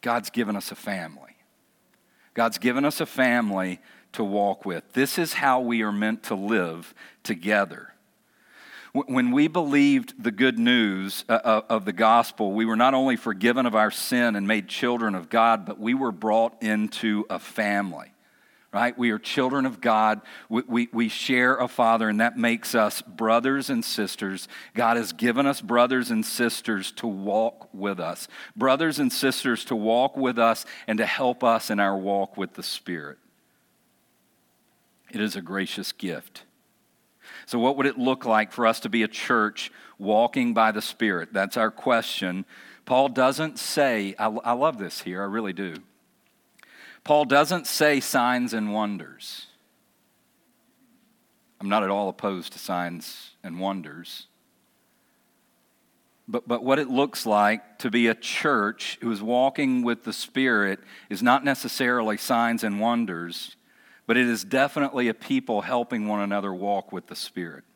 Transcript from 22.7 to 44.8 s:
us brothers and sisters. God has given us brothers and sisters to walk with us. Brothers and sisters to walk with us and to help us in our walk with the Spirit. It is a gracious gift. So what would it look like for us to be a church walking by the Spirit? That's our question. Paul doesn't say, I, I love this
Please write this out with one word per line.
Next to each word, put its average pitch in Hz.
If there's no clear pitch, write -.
us 107
brothers 120
and 117
sisters. 95
God 117
has 113
given 123
us 139
brothers 120
and 110
sisters 113
to 117
walk 98
with 95
us. 85
Brothers 139
and 131
sisters 127
to 120
walk 113
with 127
us 113
and 110
to 113
help 123
us 117
in 104
our 98
walk 98
with 95
the -
Spirit. 73
It -
is 104
a 98
gracious 95
gift. -
So 120
what 131
would 135
it 135
look 127
like 107
for 117
us 113
to 113
be 110
a 107
church -
walking 117
by 110
the 107
Spirit? 92
That's 98
our 110
question. 98
Paul 131
doesn't 131
say, 110
I, 107
I 110
love 131
this -